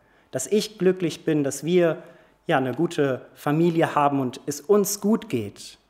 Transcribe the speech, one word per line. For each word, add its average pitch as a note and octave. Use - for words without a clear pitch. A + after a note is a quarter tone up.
Dass -
ich -
glücklich F3+
bin, D3+
dass C3+
wir, E3+
ja, D#3+
eine B2+
gute C#3
Familie D#3+
haben C#3+
und B2
es C#3+
uns G3+
gut A3
geht. -